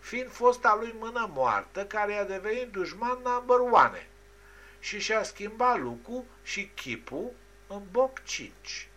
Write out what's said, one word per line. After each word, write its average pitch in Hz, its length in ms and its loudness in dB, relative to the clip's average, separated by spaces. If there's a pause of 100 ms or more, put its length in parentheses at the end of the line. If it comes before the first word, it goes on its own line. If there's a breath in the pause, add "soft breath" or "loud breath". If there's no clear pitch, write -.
fiind 247 300 -8
fosta 240 500 4
lui 233 180 -6
mână 226 340 -4
moartă, 127 540 0
care 208 260 -2
i-a 202 120 -2
devenit 214 460 -4
dușman 202 520 -4
number 247 360 4
one 214 480 6 (720 loud breath)
și 208 220 -8
și-a 220 220 2
schimbat 226 560 0
lucru 233 480 -8 (160 loud breath)
și - 320 -6
chipul 139 580 -8 (340)
în 202 240 -10
boc 262 340 0
cinci. - 720 -12